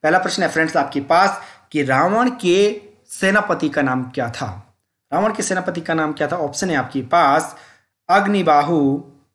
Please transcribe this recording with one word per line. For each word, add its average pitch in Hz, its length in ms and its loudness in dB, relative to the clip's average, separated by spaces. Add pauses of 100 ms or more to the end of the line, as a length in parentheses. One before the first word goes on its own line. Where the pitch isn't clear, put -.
पहला 160 160 2
प्रश्न 185 240 -2
है 165 60 0
फ्रेंड्स 160 280 0
आपके 143 240 -2
पास 170 400 2 (320)
कि 147 100 0
रावण 180 480 2
के 202 520 0 (240)
सेनापति 190 640 0
का 143 140 -2
नाम 127 280 -2
क्या 120 200 -6
था? 101 460 -12 (360)
रावण 196 220 0
के - 80 -6
सेनापति 180 380 -4
का 165 140 -4
नाम 156 180 -2
क्या 147 160 -4
था? 170 80 -4
ऑप्शन 165 340 -4
है 156 60 0
आपके 131 260 -4
पास 156 540 2 (520)
अग्निबाहु 170 880 2 (380)